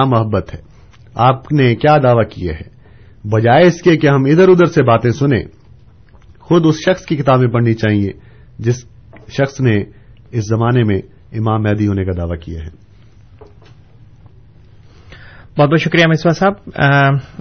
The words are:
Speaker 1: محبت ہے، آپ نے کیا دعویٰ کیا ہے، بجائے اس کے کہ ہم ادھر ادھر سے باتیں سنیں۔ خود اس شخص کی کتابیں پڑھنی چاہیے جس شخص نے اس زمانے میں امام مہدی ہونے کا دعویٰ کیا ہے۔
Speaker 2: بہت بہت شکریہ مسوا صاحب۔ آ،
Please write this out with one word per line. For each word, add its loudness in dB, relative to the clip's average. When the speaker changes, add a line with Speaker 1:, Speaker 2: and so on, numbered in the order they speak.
Speaker 1:
محبت -2
ہے، -14
آپ 0
نے 2
کیا 2
دعویٰ 2
کیا -8
ہے، -14
بجائے 2
اس 0
کے 2
کہ 0
ہم 2
ادھر 4
ادھر 4
سے 0
باتیں 2
سنیں۔ 0
خود 0
اس 2
شخص -4
کی -4
کتابیں 2
پڑھنی 0
چاہیے -2
جس -2
شخص -4
نے 0
اس -6
زمانے 0
میں -2
امام -4
مہدی -2
ہونے -2
کا -6
دعویٰ -8
کیا -14
ہے۔ -18
Speaker 2:
بہت 2
بہت 2
شکریہ 0
مسوا 0
صاحب۔ 0
آ، 2